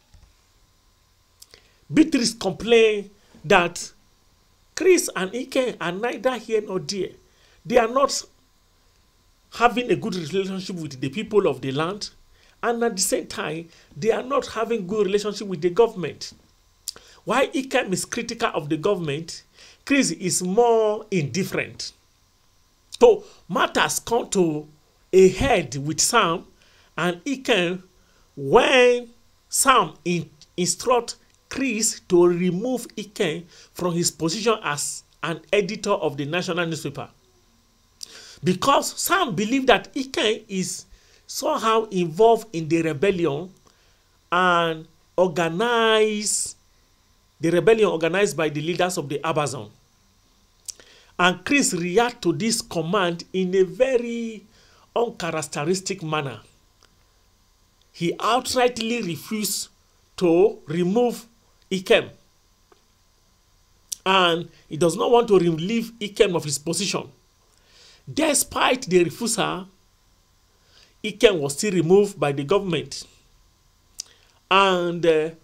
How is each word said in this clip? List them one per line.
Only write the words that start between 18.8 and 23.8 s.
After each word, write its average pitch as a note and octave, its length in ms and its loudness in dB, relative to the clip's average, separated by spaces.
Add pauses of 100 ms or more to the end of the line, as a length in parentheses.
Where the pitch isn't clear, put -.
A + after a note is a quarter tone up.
Chris C4 260 2
is F3 300 -4
more A3 680 2
indifferent. D#3+ 800 -4 (1080)
So A3+ 240 6 (260)
matters G#3 500 0